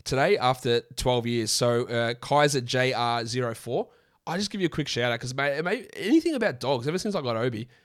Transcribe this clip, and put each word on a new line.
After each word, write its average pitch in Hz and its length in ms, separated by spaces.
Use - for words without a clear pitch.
today 147 340
after 123 460
twelve 123 300
years. 117 240
So, 120 360
uh, 117 280
Kaiser 147 460
J 127 320
R 117 320
zero 117 300
four, 143 340
I'll 160 100
just 202 140
give 208 100
you 175 60
a 160 40
quick 151 180
shout 120 240
out 117 80
'cause, 127 140
mate, 143 300
mate, 202 300
anything 311 400
about 196 260
dogs, 123 280
ever 170 100
since 202 160
I 165 80
got 120 140
Obi, 117 320